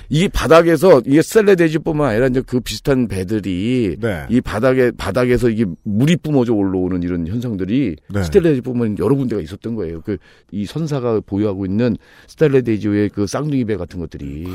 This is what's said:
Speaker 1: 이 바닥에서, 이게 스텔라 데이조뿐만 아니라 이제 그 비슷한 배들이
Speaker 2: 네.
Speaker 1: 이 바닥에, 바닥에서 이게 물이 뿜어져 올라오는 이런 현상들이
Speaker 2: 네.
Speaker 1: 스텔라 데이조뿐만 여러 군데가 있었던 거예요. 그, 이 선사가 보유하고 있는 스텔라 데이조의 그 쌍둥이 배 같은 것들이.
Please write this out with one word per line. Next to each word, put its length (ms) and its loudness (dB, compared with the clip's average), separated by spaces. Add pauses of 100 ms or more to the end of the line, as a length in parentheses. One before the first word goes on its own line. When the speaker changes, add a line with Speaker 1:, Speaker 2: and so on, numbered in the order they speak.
Speaker 1:
이 200 2
바닥에서, 800 6
이게 160 4
스텔라 320 4
데이조뿐만 560 0
아니라 160 2
이제 180 0
그 160 -2
비슷한 460 0
배들이 920 -2
Speaker 2:
네. 280 -4
Speaker 1:
이 120 2
바닥에, 500 2
바닥에서 600 0
이게 140 0 (200)
물이 320 2
뿜어져 360 0
올라오는 520 0
이런 240 -2
현상들이 680 -4 (160)
Speaker 2:
네. 120 -2
Speaker 1:
스텔라 260 2
데이조뿐만 480 -2
여러 160 2
군데가 260 -2
있었던 360 -10
거예요. 260 -8
그, 140 -6 (340)
이 160 -6
선사가 600 -4
보유하고 380 -2
있는 320 0 (300)
스텔라 360 2
데이조의 480 0
그 180 -2
쌍둥이 380 -2
배 100 -4
같은 240 -10
것들이. 540 -10